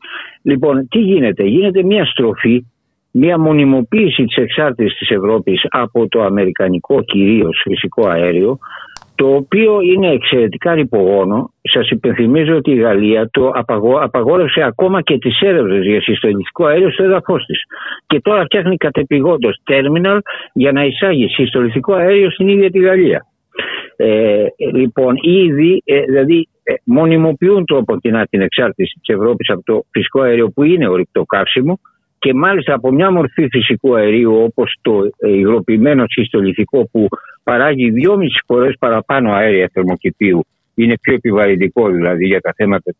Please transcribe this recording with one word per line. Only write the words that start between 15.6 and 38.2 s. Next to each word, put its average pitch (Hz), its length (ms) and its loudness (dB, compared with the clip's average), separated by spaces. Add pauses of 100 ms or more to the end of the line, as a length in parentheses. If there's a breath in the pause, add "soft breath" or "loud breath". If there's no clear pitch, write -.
για 104 160 0
σχιστολιθικό 104 640 -2
αέριο 160 260 2
στο - 120 -4
έδαφος 190 440 0
της. - 140 -6 (460 loud breath)
Και 151 140 -2
τώρα 202 240 0
φτιάχνει 175 320 -2
κατεπηγόντως 143 880 -2
τέρμιναλ 160 560 0 (320 loud breath)
για 139 200 0
να 139 120 0
εισάγει 143 440 0
σχιστολιθικό 123 640 -2
αέριο 190 380 2
στην 190 180 -2
ίδια 196 220 4
τη 185 80 -2
Γαλλία. 185 480 2 (680 loud breath)
Ε, 107 480 2 (300)
λοιπόν, 127 480 0
ήδη, 170 640 2
ε, 143 160 0
δηλαδή, 139 480 0 (140)
ε, - 120 -4 (100)
μονιμοποιούν 160 800 2
τρόπον 120 360 -2
την, 113 300 0
την 101 100 -2
εξάρτηση 95 600 -2
της - 140 -4
Ευρώπης 104 360 -2
από 92 140 -4
το 110 260 -2
φυσικό 113 300 -2
αέριο 117 300 2
που - 120 -2
είναι 156 260 2
ορυκτό 90 360 -2
καύσιμο, 127 560 -2 (380 soft breath)
και 135 160 0
μάλιστα 156 400 0
από 127 180 -2
μια 175 180 2
μορφή 165 400 0
φυσικού 123 460 0
αερίου 110 460 2
όπως 113 400 -2
το, 104 360 0
ε, 104 120 -2
υγροποιημένο 110 800 2
σχιστολιθικό, 107 840 -2
που 107 160 0 (340 loud breath)
παράγει 127 480 0
δυόμιση 165 560 0